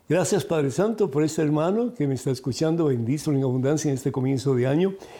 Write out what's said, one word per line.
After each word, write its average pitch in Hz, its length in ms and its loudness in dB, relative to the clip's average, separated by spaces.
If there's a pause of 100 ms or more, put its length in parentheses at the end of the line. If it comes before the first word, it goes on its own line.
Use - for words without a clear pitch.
Gracias, 180 380 2
Padre 151 240 0
Santo, 202 400 0
por 147 140 2
este 160 180 0
hermano 170 540 0
que 147 120 -2
me 135 60 0
está 131 160 -4
escuchando. 156 560 0
Bendícelo 135 500 0
en 135 80 2
abundancia 135 460 0
en 139 60 0
este 131 160 -2
comienzo 135 420 0
de 123 140 2
año. 175 260 2 (260)